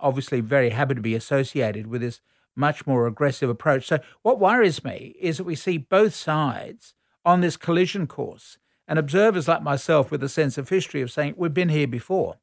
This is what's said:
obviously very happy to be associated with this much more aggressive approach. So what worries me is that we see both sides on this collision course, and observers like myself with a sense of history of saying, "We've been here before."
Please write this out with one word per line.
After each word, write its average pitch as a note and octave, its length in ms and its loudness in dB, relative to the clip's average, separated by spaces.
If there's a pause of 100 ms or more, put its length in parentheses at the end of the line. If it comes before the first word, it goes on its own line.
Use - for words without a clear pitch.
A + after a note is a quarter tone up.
obviously C3 420 -2
very B2 280 2
happy C3+ 240 0
to A#2+ 60 -6
be A2+ 140 -2
associated A2+ 720 -2
with A#2 160 -6
this A#2+ 180 -8 (340)
much C#3 320 -2
more B2 200 2
aggressive C3 420 0
approach. B2+ 380 0
So D#3 140 0 (200)
what A#3+ 180 2
worries G3+ 460 4
me - 340 -12
is E3 200 -2
that F#3 60 -6
we F3 100 -6
see E3+ 240 -2
both F#3+ 360 2
sides - 800 -4 (300)
on F3+ 160 6
this E3+ 160 0
collision F3 500 0
course, - 520 -12 (280)
and D#3 120 -2
observers F3 500 2
like E3 140 2
myself D3 480 2
with C#3+ 120 -4
a C#3 60 -4
sense D3 300 -2
of C3+ 100 -8
history F3+ 320 -2
of B2 100 -6
saying, D3+ 280 -4
"We've E3+ 160 -2
been F3 160 2
here D3+ 160 2
before." A#2+ 560 -4